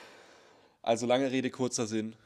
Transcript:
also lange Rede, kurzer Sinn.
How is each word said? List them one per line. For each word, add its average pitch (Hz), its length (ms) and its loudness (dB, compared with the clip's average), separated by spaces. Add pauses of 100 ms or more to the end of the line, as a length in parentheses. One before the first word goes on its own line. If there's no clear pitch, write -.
(800)
also 117 240 2
lange 127 260 4
Rede, 127 200 0
kurzer 123 360 -2
Sinn. 110 280 -2 (100)